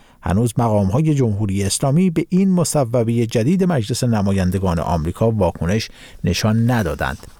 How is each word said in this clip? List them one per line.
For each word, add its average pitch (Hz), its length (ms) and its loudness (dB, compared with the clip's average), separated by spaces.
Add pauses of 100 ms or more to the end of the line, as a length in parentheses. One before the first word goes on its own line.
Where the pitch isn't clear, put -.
(220)
هنوز 107 360 0
مقام‌های 110 560 2
جمهوری 104 500 0
اسلامی 147 460 2
به 165 200 -2
این 190 220 2
مصوبه 120 720 0
جدید 123 380 0
مجلس 127 400 -2
نمایندگان 98 760 0
آمریکا 85 520 -2
واکنش 95 580 -2 (340)
نشان 113 480 0
ندادند. 76 460 -2 (220)